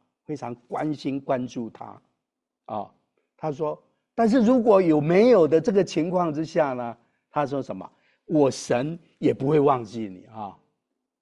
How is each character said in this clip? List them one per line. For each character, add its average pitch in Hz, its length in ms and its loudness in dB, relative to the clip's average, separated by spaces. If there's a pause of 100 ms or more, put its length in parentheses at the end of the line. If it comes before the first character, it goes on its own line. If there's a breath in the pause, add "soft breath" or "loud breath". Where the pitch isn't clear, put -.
(240)
非 151 140 -10
常 120 180 -10 (120)
关 151 260 -6
心 139 260 -6
关 131 260 -4
注 120 240 -10
他 104 320 -20 (640)
啊。 107 240 -10 (460)
他 156 160 -6
说， 151 300 -6 (340)
但 226 120 2
是 247 120 4
如 240 220 4
果 208 200 6
有 156 200 4
没 180 280 4
有 190 160 6
的 156 140 4
这 160 120 0
个 190 120 2
情 170 260 -2
况 175 240 -2
之 156 120 -4
下 147 260 -2
呢， 123 260 -8 (320)
他 147 160 -2
说 135 160 -6
什 107 140 -10
么 92 140 -14 (360)
？“我 147 240 2
神 135 480 -4 (200 soft breath)
也 147 160 0
不 135 160 -4
会 156 100 4
忘 135 240 2
记 110 240 -10
你 95 200 -16
啊。” 107 300 -14 (640)